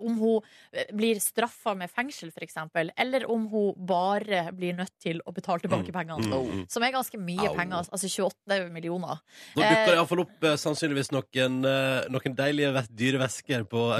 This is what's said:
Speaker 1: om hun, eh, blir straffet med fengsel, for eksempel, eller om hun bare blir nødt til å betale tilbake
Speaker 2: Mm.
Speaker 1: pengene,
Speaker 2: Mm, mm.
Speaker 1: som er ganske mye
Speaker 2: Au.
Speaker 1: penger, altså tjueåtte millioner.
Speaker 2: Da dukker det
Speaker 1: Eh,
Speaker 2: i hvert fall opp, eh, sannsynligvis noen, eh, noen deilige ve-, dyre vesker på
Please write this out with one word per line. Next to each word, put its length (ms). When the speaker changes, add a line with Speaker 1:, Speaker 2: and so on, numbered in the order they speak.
Speaker 1:
om 160
hun, 300
eh, 140
blir 240
straffet 560
med 160
fengsel, 400
for 140
eksempel, 500
eller 320
om 240
hun 240
bare 720
blir 240
nødt 140
til 240
å 80
betale 240
tilbake 320
Speaker 2:
Mm. 60
Speaker 1:
pengene, 260
Speaker 2:
Mm, 240
mm. 100
Speaker 1:
som 160
er 80
ganske 240
mye 300
Speaker 2:
Au. 40
Speaker 1:
penger, 380
altså 160
tjueåtte 640
millioner. 480
Speaker 2:
Da 60
dukker 160
det 160
Speaker 1:
Eh, 0
Speaker 2:
i 80
hvert 80
fall 160
opp, 180
eh, 140
sannsynligvis 560
noen, 560
eh, 400
noen 260
deilige 380
ve-, 240
dyre 240
vesker 480
på 320